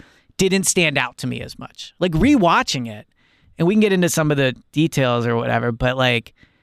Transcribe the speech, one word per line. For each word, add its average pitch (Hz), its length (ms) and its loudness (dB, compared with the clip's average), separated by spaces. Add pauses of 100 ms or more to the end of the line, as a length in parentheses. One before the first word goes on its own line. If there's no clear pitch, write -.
(380)
didn't 190 260 0
stand 156 340 0
out 123 200 -2
to 131 100 -8
me 123 140 -6
as 117 180 -16
much. - 400 -18
Like, 175 140 -2
rewatching 180 760 2
it, 107 160 -16 (520)
and 160 100 0
we 190 80 2
can 214 60 4
get 208 120 4
into 180 160 2
some 151 220 0
of 143 60 0
the 131 180 0 (160)
details 127 560 0
or 117 80 0
whatever, 117 360 -2
but, 127 260 -2
like, 123 360 0 (300)